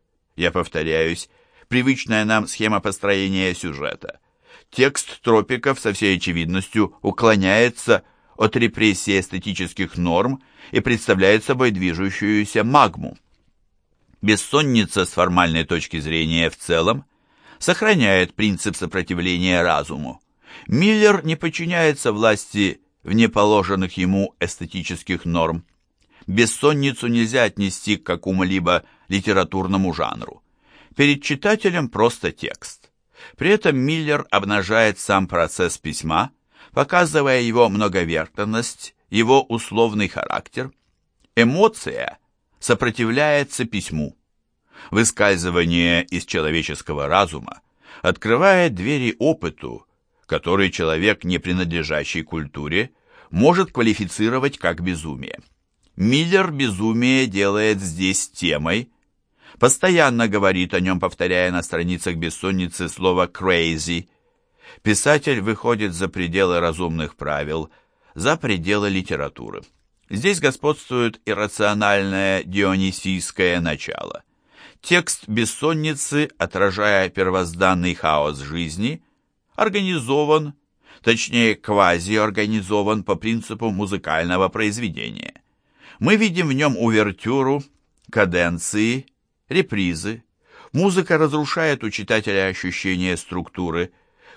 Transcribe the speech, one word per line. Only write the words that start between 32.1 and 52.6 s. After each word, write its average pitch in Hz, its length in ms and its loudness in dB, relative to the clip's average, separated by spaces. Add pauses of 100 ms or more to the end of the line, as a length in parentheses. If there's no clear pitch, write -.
текст. - 600 -12 (480)
При 156 100 0
этом 175 300 2
Миллер 147 520 -2
обнажает 101 680 2
сам 95 300 0
процесс 85 500 0
письма, 80 520 -2 (420)
показывая 143 680 2
его 117 300 4
многовертность, 98 1200 -2 (140)
его 113 340 4
условный 110 640 0
характер. - 640 -8 (640)
Эмоция – 170 840 0 (400)
сопротивляется 127 1080 0
письму. 82 520 -6 (760)
Выскальзывание 87 1120 2
из - 220 -8
человеческого 76 800 -4
разума 80 560 -2 (400)
открывает 151 720 2
двери 120 440 -4
опыту, 82 680 -4 (400)
который 92 440 0
человек, 85 540 0
не 87 140 0
принадлежащий 82 840 -4
культуре, 78 680 -6 (400)